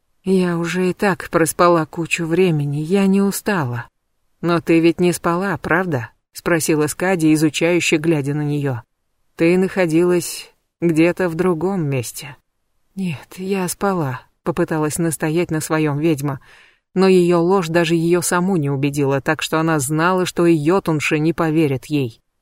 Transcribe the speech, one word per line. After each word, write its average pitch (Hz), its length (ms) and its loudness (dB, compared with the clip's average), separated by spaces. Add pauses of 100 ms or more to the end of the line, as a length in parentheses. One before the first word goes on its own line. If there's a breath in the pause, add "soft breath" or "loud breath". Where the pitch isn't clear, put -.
(260)
«Я 180 300 2
уже 170 320 -2
и 175 60 -2
так - 340 -2
проспала 170 560 2
кучу 165 400 -6
времени, 156 540 0
я 185 280 0
не 196 140 4
устала». 175 680 -2 (520)
«Но 170 220 0
ты 165 180 4
ведь 165 180 2
не 175 140 2
спала, 175 460 -2
правда?» 160 520 -2 (220)
спросила 160 540 0
Скади, 165 480 0
изучающе 165 640 0
глядя 151 340 0
на 151 80 -4
неё. 143 400 -2 (560)
«Ты 170 220 4
находилась 180 920 0 (300)
где-то 170 480 2
в 165 60 -4
другом 175 500 -2
месте». 135 520 -6 (580)
«Нет, 180 420 -8
я 190 320 -4
спала», 165 540 -4 (220)
попыталась 160 540 -2
настоять 165 520 -2
на 156 100 0
своём 151 380 0
ведьма, 143 400 -2 (560 soft breath)
но 190 140 4
её 175 320 4
ложь 175 280 2
даже 165 280 2
её 170 260 0
саму 185 340 0
не 143 140 0
убедила, 139 500 0
так 151 220 -2
что - 160 -2
она 160 220 0
знала, 165 460 0
что 175 200 0
и 170 80 6
йотунши 160 640 0
не 160 140 0
поверят 156 540 0
ей. 139 340 -4 (220)